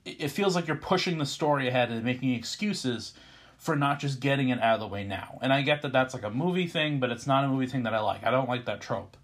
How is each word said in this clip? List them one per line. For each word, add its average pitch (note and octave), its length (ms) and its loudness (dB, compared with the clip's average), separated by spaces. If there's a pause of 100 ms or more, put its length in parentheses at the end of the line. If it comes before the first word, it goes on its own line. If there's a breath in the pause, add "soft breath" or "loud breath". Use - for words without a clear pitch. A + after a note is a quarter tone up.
it - 240 -6
feels G3 260 2
like F3 120 0
you're D3+ 100 0
pushing F3+ 420 2
the D3 80 -2
story C#3+ 420 0
ahead B2 220 2
and A2+ 140 -4
making B2+ 280 0
excuses B2 800 -4 (460 loud breath)
for D#3+ 180 0
not C#3+ 240 2
just C3+ 200 -4
getting C#3 280 2
it A#2+ 120 2
out A2+ 140 6
of G#2+ 60 2
the G#2+ 60 -6
way G2+ 180 -6
now. - 380 -8
And C3 100 2
I C#3 100 4
get D3 200 2
that C3 100 -4
that's, C3 220 2
like, A2 80 -10
a G#2+ 80 -4
movie F3 360 0
thing, D3+ 340 0
but B2 100 0
it's A#2 160 -6
not C3+ 180 4
a C3+ 40 0
movie C3 180 0
thing B2+ 160 -2
that A2+ 100 -2
I A2 80 2
like. G2 240 -2
I A2+ 60 2
don't B2+ 180 2
like B2 160 -2
that G#2 160 -4
trope. G2+ 440 -8